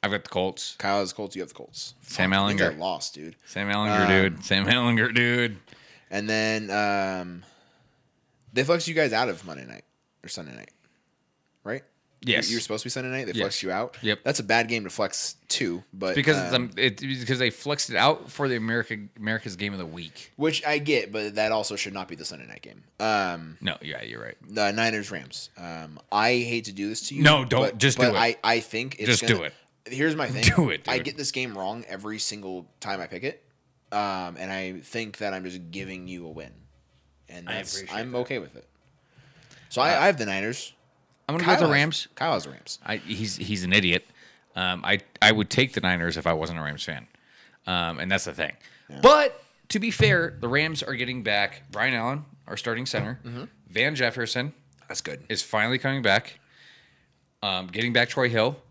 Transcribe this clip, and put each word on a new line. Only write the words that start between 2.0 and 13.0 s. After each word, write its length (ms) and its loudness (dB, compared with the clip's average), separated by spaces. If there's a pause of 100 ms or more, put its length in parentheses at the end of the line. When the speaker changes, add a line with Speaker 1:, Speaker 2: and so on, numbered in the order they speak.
Speaker 1:
Sam 280 0
Speaker 2:
Fuck, 80 4
Speaker 1:
Ehlinger. 100 4
Speaker 2:
things 120 2
are 120 2
lost, 420 -6
dude. 220 -14 (100)
Speaker 1:
Sam 240 -6
Ehlinger, 320 2
Speaker 2:
Um, 60 4 (260)
Speaker 1:
dude. 100 -14
Sam 220 2
Ehlinger, 480 4
dude. 420 2 (540)
Speaker 2:
And 180 -4
then, 420 0
um, 720 0 (1080)
they 120 2
flexed 220 2
you 60 -6
guys 220 2
out 160 2
of 160 -8
Monday 180 -14
night 200 -18 (380)
or 60 -20
Sunday 260 -12
night, 160 -18 (920)
right? 200 -6 (380)
You, 140 2
Speaker 1:
Yes. 160 2
Speaker 2:
you 80 -2
were 20 -4
supposed 220 -4
to 40 -8
be 40 -6
Sunday 200 -6